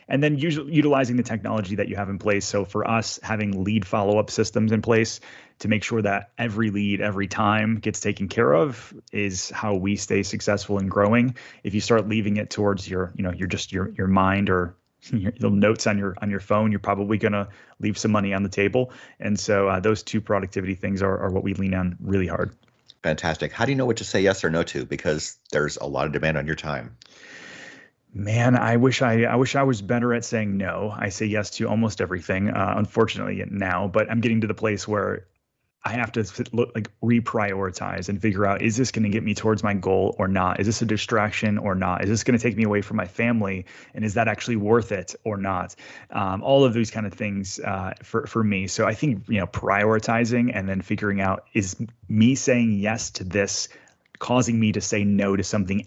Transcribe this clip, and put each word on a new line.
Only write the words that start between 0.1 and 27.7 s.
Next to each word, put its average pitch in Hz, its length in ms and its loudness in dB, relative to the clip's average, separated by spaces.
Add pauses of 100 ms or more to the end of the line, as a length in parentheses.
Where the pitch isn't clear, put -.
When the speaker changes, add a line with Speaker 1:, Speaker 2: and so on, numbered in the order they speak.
Speaker 1:
then 151 140 2
usu-, 151 300 -2
utilizing 139 480 4
the 123 60 4
technology 107 540 -4
that 98 120 0
you 98 60 -6
have 98 140 -4
in 98 100 -6
place. 101 260 2
So 101 200 -2
for 104 240 -4
us, 113 340 -2
having 104 400 -2
lead 104 240 0
follow-up 104 420 2
systems 110 440 0
in 110 100 2
place 113 380 2 (400)
to 104 80 -4
make 107 160 0
sure 113 180 0
that 101 340 -2
every 113 360 -2
lead, 101 280 0
every 98 280 -2
time 107 480 2
gets 107 240 -4
taken 104 260 -2
care 123 280 4
of 151 380 0 (200)
is 98 380 -4
how 107 240 -2
we 98 200 0
stay 98 300 0
successful 101 560 -2
in 98 80 -2
growing. 117 480 4 (260)
If 95 120 -4
you 107 60 0
start 110 280 4
leaving 107 300 0
it 104 120 -4
towards 98 400 0
your, 92 240 -4
you 101 80 -6
know, 90 100 -2
your, 87 140 -4
just 101 240 -6
your, 98 200 -2
your 95 180 -2
mind 95 420 4
or 90 240 0 (180)
<laughs> - 200 -20
your 104 200 0
little 110 180 0
notes 104 360 4
on 104 120 2
your, 98 220 -4
on 104 100 -2
your 98 100 -2
phone, 107 320 2
you're 101 80 -2
probably 101 380 0
gonna 104 300 0 (300)
leave 101 200 -2
some 110 120 0
money 101 240 2
on 98 80 0
the 101 60 0
table. 101 420 2 (300)
And 104 180 -2
so, 98 300 2
uh, 92 100 2
those 104 240 2
two - 180 -2
productivity 95 540 -2
things 95 280 -4
are, 95 160 0
are 95 120 -2
what 95 140 0
we 98 100 -2
lean 95 200 -2
on 90 260 0
really 95 260 0
hard. 85 300 -4 (480)
Speaker 2:
Fantastic. 80 480 -2
How 117 140 -2
do 139 60 2
you 139 40 0
know 131 100 0
what 120 120 0
to 98 60 -8
say 101 180 0
yes 95 200 2
or 82 80 0
no 82 140 2
to? 67 200 -6
Because 76 540 -4 (140)
there's 73 240 0
a - 100 -8
lot 69 200 -2
of 73 60 -4
demand 78 260 0
on 71 80 -4
your 78 100 -4
time. 65 400 -8 (1160)